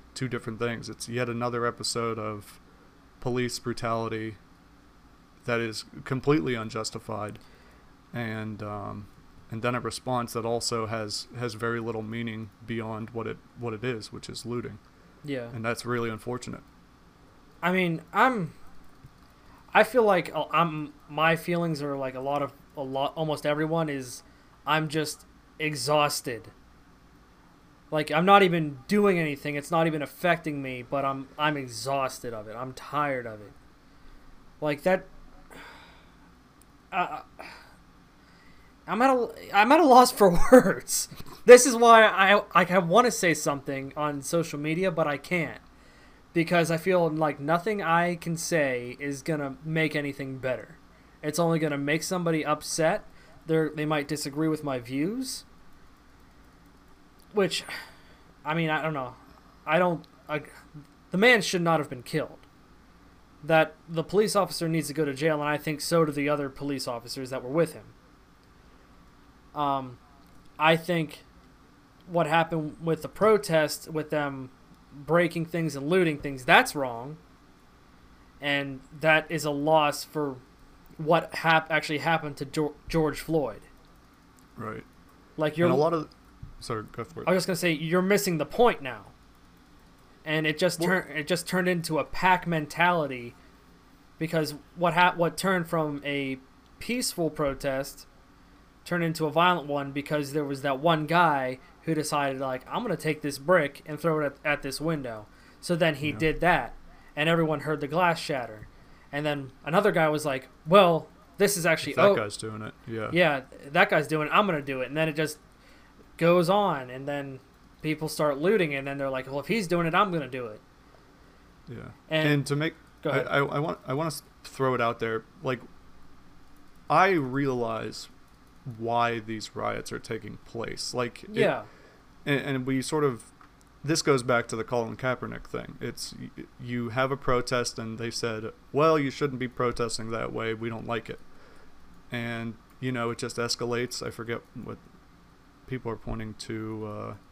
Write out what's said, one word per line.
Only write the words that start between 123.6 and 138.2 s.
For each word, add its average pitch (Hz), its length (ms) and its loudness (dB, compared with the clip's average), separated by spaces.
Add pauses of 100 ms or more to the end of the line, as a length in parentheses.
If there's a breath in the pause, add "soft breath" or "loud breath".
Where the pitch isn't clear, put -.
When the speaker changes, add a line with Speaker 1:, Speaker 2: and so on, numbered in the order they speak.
Speaker 1:
I 131 80 -4
wanna 156 140 -2
s-, - 140 -8 (200)
throw 131 320 -2
it 120 60 0
out 120 200 0
there. 113 240 -4 (180)
Like, 131 180 -4 (1300)
I 175 220 4
realize 123 960 -4 (680)
why 117 420 0
these 107 380 -10
riots 110 340 -6
are 120 80 -8
taking 113 460 -10
place. - 480 -10
Like, 123 320 -6
it - 60 -16
Speaker 2:
Yeah. 175 320 0 (640 soft breath)
Speaker 1:
and, 143 160 2
and 131 240 -4
we 131 160 0
sort 151 220 -2
of, 123 280 -2 (500)
this 156 200 0
goes 139 200 4
back 120 260 0
to - 60 -8
the 113 80 -4
Colin 113 340 -4
Kaepernick 117 500 -6
thing. - 340 -10
It's, - 340 -10 (220)
y-, 127 80 -14 (160)
you 120 300 -6
have 131 200 0
a 135 60 -4
protest, 123 640 -2
and 113 200 -10
they 117 120 -6
said, 110 420 -6 (180)